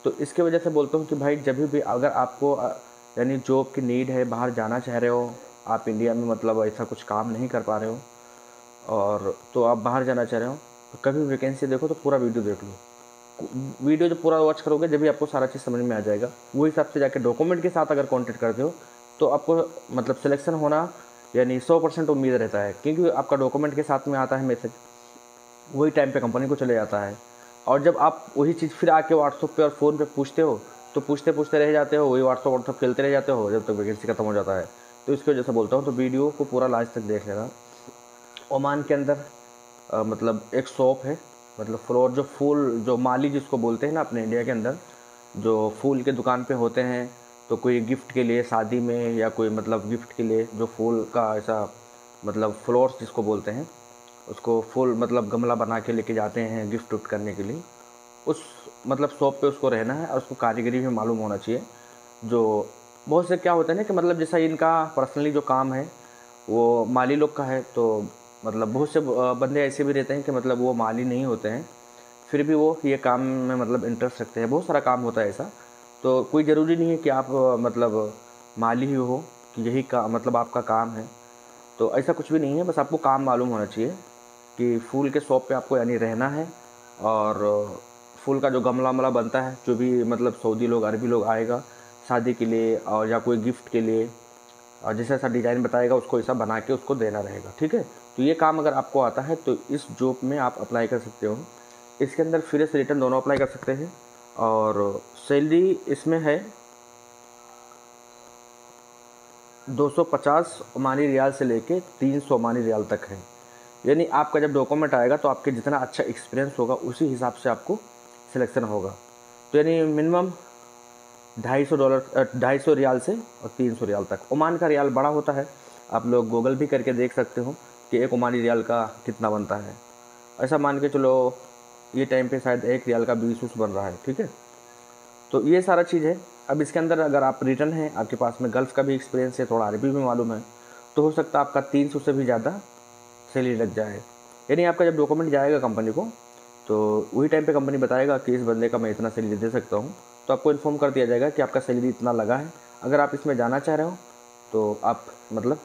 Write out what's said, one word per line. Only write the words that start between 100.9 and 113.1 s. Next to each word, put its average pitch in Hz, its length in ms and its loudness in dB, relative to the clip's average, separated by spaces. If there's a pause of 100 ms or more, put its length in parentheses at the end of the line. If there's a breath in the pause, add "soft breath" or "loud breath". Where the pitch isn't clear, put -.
सकते 110 280 -6
हो। 107 100 -4 (640 loud breath)
इसके 139 200 0
अंदर 165 180 0
फ्रेश 156 360 0
रिटर्न 143 240 0
दोनों 131 220 2
अप्लाई 139 160 0
कर 135 80 2
सकते - 260 -6
हैं 151 220 -6 (440)
और 107 640 2 (260)
सैलरी 160 600 4
इसमें 160 320 0
है 160 260 0 (3250)
दो 135 200 0
सौ 165 140 2
पचास 156 560 0 (180)
ओमानी 135 300 0
रियाल 135 240 2
से 139 140 -2
लेके 120 340 0 (200)
तीन 139 200 2
सौ 139 160 0
ओमानी 117 260 0
रियाल 110 220 0
तक 107 220 -4
है। 98 120 -12 (680 loud breath)